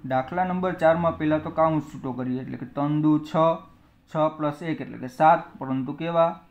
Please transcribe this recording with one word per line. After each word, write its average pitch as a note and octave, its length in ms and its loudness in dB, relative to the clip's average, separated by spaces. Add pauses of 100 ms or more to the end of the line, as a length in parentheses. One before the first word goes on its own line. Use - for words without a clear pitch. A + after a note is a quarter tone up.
(120)
દાખલા E3+ 380 -2
નંબર F#3 320 -2
ચારમાં E3 360 4
પહેલા D3+ 280 0
તો D#3+ 120 -6
કાઉન્સ D#3+ 320 2
છૂટો C3+ 280 -8
કરીએ, B2+ 240 -4
એટલે B2+ 200 -10
કે B2+ 140 -12
તન D3 160 0 (120)
દુ D3+ 80 6 (180)
છ, - 20 -10 (760)
છ - 40 -18 (220)
plus D3 220 -4 (120)
એક C#3+ 140 -4
એટલે A#2 200 -12
કે B2 140 -10
સાત, D#3+ 220 6 (200)
પરંતુ C3 400 -4
કેવા? E3+ 320 2 (180)